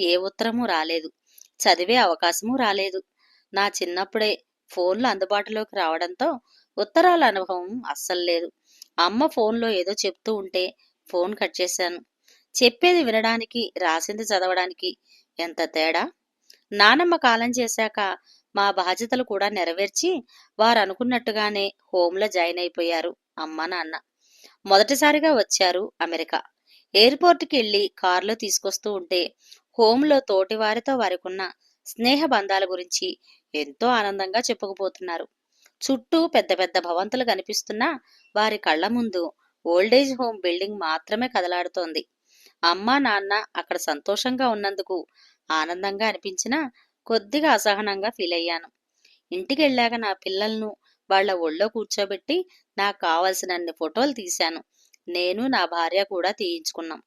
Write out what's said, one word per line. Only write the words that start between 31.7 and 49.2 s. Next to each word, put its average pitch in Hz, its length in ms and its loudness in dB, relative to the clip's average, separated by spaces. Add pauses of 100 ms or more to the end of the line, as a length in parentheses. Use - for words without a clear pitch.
స్నేహ 254 400 0
బంధాల 196 380 2
గురించి 180 440 -6 (460)
ఎంతో 147 340 -4
ఆనందంగా 202 520 0
చెప్పుకుపోతున్నారు. 190 840 -6 (560)
చుట్టూ 269 440 0
పెద్ద 330 260 2
పెద్ద 180 260 0
భవంతులు 185 460 -2
కనిపిస్తున్నా 214 640 -2 (460)
వారి 214 240 0
కళ్ళ 160 300 0
ముందు 220 340 -2 (420)
ఓల్డేజ్ 220 500 4
హోమ్ 233 260 -4
బిల్డింగ్ 180 400 -4
మాత్రమే 180 480 -4
కదలాడుతోంది. 175 720 -4 (600)
అమ్మ, 185 260 0 (100)
నాన్న 202 340 0 (240)
అక్కడ 175 220 -4
సంతోషంగా 208 680 -2
ఉన్నందుకు 196 480 -4 (540)
ఆనందంగా 185 560 -2
అనిపించినా 214 520 -4 (480)
కొద్దిగా 226 460 0
అసహనంగా 202 580 0
ఫీల్ 175 240 -4
అయ్యాను. 170 340 -4 (640)